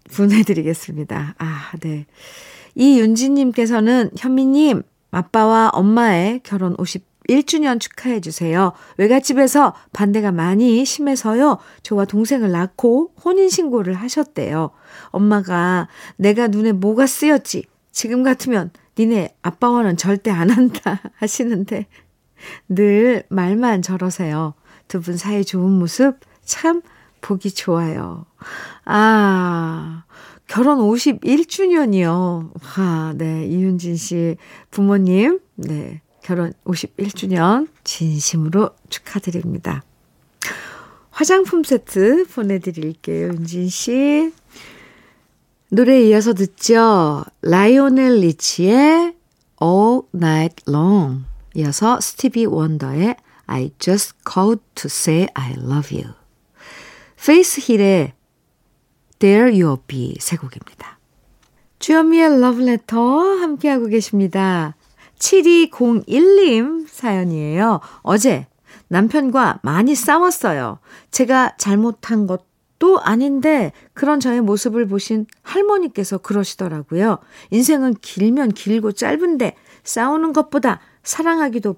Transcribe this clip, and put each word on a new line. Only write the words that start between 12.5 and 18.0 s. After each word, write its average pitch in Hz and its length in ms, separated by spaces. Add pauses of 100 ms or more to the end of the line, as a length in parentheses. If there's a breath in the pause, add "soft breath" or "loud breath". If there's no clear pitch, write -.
낳고 233 640 (120)
혼인신고를 330 680
하셨대요. 185 760 (380 loud breath)
엄마가 180 800 (300 loud breath)
"내가 208 300
눈에 214 260
뭐가 214 340
쓰였지? - 580 (260)
지금 240 320